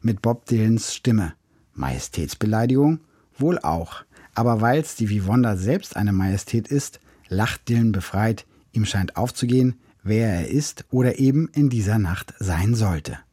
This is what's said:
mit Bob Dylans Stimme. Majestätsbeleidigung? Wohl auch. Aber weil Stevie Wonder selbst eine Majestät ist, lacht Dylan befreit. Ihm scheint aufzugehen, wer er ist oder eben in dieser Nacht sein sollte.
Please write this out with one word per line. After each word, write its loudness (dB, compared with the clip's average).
mit 0
Bob -2
Dylans 0
Stimme. 0
Majestätsbeleidigung? 0
Wohl 0
auch. -4
Aber 2
weil 2
Stevie -2
Wonder 4
selbst -2
eine 0
Majestät -2
ist, -4
lacht -4
Dylan 4
befreit. -2
Ihm 0
scheint -4
aufzugehen, 0
wer 0
er -2
ist -4
oder 2
eben 2
in 2
dieser 0
Nacht -4
sein 0
sollte. -2